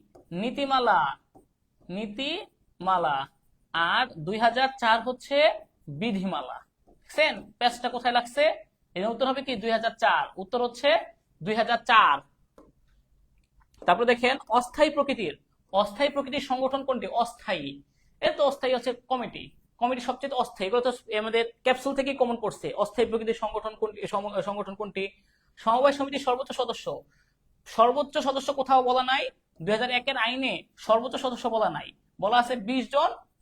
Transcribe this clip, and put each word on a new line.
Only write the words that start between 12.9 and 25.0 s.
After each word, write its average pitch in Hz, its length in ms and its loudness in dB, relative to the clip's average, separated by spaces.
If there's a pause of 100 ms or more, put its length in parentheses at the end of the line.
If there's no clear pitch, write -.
তারপরে 226 280 2
দেখেন 247 220 0 (220)
অস্থায়ী 294 400 2
প্রকৃতির, 247 360 -2 (480)
অস্থায়ী 208 340 0
প্রকৃতির 277 340 -4
সংগঠন 262 380 -2
কোনটি? 226 200 -2 (160)
অস্থায়ী, 180 440 -6 (600)
এ - 100 2
তো 320 120 2
অস্থায়ী 262 260 -2
হচ্ছে 247 160 -4 (200)
কমিটি, 208 320 -6 (380)
কমিটি 247 260 -2
সবচেয়ে 254 360 -4
অস্থায়ী, - 240 -8
এগুলো 240 180 0
তো 254 60 0 (300)
আমাদের 226 220 0 (220)
ক্যাপসুল 254 340 0
থেকেই 269 220 -2
কমন 233 220 0
পড়ছে। 190 240 -4 (160)
অস্থায়ী 226 260 0
প্রকৃতির 220 340 -4
সংগঠন 214 360 -6
কোনটি, 208 200 -4 (140)
সম-, 202 340 -4
সংগঠন 202 320 -6
কোনটি? 196 240 -6 (560)